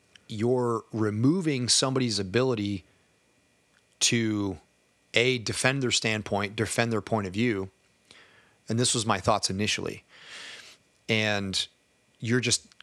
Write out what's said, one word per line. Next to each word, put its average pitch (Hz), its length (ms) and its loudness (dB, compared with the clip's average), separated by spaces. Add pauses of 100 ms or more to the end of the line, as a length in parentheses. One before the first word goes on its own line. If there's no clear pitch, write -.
(280)
you're 117 640 0
removing 123 760 0
somebody's 131 500 2
ability 104 680 0 (1120)
to, 104 600 0 (560)
A, 123 240 4
defend 127 440 0
their 120 80 0
standpoint, 104 640 0
defend 117 360 0
their 107 80 0
point 104 260 -2
of 90 60 -6
view. 101 380 -2 (1000)
And 113 100 0
this 127 160 2
was 110 120 -2
my 107 140 0
thoughts 101 300 2
initially. 95 540 -4 (1040)
And 104 580 0 (540)
you're 120 200 2
just - 260 -2 (160)